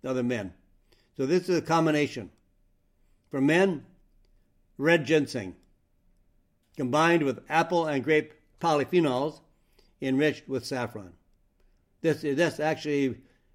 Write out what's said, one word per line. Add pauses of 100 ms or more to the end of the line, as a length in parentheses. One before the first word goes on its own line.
other
men. (600)
So
this
is
a
combination. (960)
For
men, (920)
red
ginseng, (1200)
combined
with
apple
and
grape (260)
polyphenols, (600)
enriched
with
saffron. (920)
This,
this
actually (380)